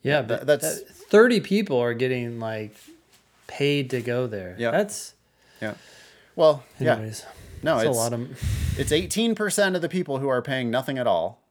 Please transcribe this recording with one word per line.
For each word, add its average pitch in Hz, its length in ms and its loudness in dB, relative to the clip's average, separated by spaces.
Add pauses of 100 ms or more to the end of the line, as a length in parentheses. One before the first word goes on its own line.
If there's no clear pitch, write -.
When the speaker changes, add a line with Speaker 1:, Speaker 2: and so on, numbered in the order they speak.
Speaker 1:
Yeah, 143 180 2
Speaker 2:
Th-, 113 180 -4
Speaker 1:
but 131 80 -6
Speaker 2:
that's 156 340 2
Speaker 1:
that, - 80 -20
thirty 226 500 6
people 190 400 0
are 120 140 2
getting, 120 460 -2
like, 110 360 -8 (720)
paid 143 440 0
to 127 100 -2
go 123 260 -2
there. 95 320 -8
Speaker 2:
Yeah. 117 120 0
Speaker 1:
That's 196 420 -2 (480)
Speaker 2:
Yeah. 110 140 -6 (600)
Well, 156 280 4 (160)
yeah. 139 160 2
Speaker 1:
Anyways, 110 300 -10 (380)
Speaker 2:
No, 147 140 2
Speaker 1:
it's 113 80 2
a 117 40 2
Speaker 2:
it's, 123 80 0
Speaker 1:
lot 117 160 0
of - 680 -4
Speaker 2:
it's 139 120 -2
eighteen 196 440 0
percent 196 400 0
of 170 60 -2
the 165 80 -4
people 151 300 -4
who 139 80 -2
are 127 140 2
paying 131 300 -4
nothing 135 260 -2
at 123 100 0
all. 90 440 0